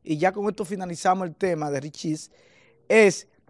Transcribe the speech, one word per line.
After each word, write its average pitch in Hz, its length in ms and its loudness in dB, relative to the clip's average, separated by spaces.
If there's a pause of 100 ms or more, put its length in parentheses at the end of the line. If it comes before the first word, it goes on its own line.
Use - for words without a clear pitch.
y 160 140 -4
ya 180 140 2
con 202 160 -6
esto 208 160 -4
finalizamos 185 640 -2
el 156 80 -12
tema 156 360 -2
de 139 80 -2
Richis, 151 500 -8 (580)
es 208 400 6 (220)